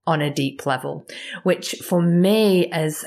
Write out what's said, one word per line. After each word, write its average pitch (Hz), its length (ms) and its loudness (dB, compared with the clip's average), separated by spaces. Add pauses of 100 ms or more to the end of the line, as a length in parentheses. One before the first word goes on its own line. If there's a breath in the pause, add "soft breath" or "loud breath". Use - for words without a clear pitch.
on 156 140 0
a 147 100 -2
deep 139 340 -4
level, 143 380 -4 (380 loud breath)
which - 320 -2 (100)
for 175 160 0
me 180 680 4
as 156 360 -4